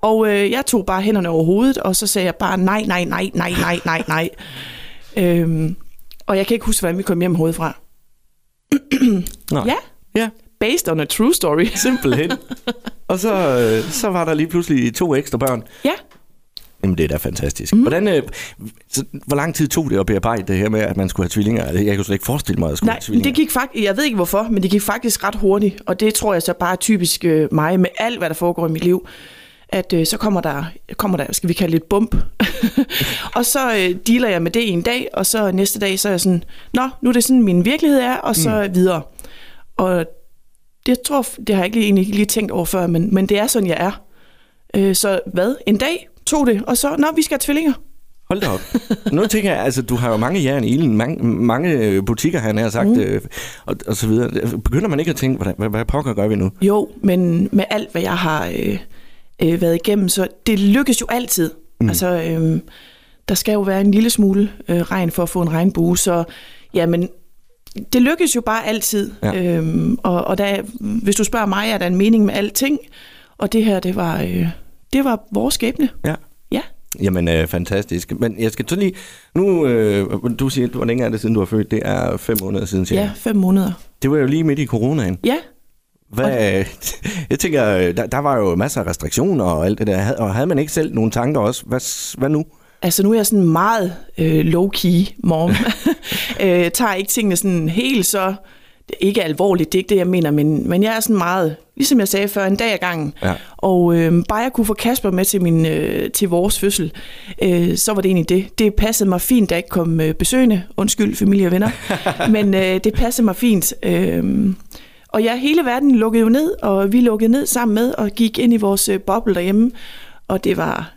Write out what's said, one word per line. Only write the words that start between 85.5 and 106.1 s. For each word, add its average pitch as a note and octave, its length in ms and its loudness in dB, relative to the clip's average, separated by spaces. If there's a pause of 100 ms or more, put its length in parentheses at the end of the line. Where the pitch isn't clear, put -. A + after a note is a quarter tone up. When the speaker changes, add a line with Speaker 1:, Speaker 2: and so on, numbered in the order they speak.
Speaker 2:
Hvad, G#2+ 480 0
Speaker 1:
Og F#2+ 60 -2 (280)
Speaker 2:
<laughs> F#3 360 -8
jeg C#3 80 -2
tænker, B2+ 380 0
øh, F2+ 200 2
der, A2+ 100 -2
der A2+ 120 -2
var C#3+ 180 0
jo G2 180 2
masser A2+ 260 0
af F#2 60 -2
restriktioner A2 580 0
og E2+ 220 0
alt G#2 120 0
det A#2 80 -2
der. G2 100 0
Had-, G2+ 200 -2
og G2+ 180 -2
havde B2+ 120 0
man E3+ 120 0
ikke D3+ 140 -2
selv D#3 220 -2
nogle A2+ 160 2
tanker B2 300 0
også? A2 260 -2
Hvad B2 140 -4
s-, - 380 -10
hvad C3 100 0
nu? D3+ 160 0 (380)
Speaker 1:
Altså, F3 200 0
nu G3+ 80 4
er A3+ 60 4
jeg G#3 100 2
sådan G3+ 180 2
meget, F3+ 500 2 (240)
øh, D#3+ 280 2
low-key F3+ 680 2 (100)
mom. E3+ 320 2
<laughs> - 40 0 (800)
Øh, F3 300 2
tager G#3+ 240 0
ikke G3 160 -6
tingene G3+ 260 0
sådan F3 320 0
helt A3 380 0
så, F#3+ 280 -2 (680)
ikke G3 240 2
alvorligt, E3+ 480 0
det F#3+ 60 4
er - 20 2
ikke F#3 80 -6
det, G#3 80 4
jeg F3+ 100 4
mener, F3 240 2
men, D3 380 2
men F3+ 140 2
jeg A3 140 2
er A3+ 40 -2
sådan A3 180 0
meget, F3 380 0 (200)
ligesom C4+ 220 2
jeg G3 100 2
sagde G3+ 200 0
før, G3 180 -2
en F#3+ 100 2
dag G#3+ 160 -2
ad F#3 60 -2
gangen. E3 440 -6
Speaker 2:
Ja. F2+ 120 0 (220)
Speaker 1:
Og, F3 400 2
øh, E3+ 320 4
bare G#3+ 100 -2
jeg B3+ 140 -2
kunne A#3 120 0
få G#3 100 0
Kasper A#3 360 -2
med F3+ 140 0
til F#3+ 180 0
min, E3 240 4
øh, D#3 440 -2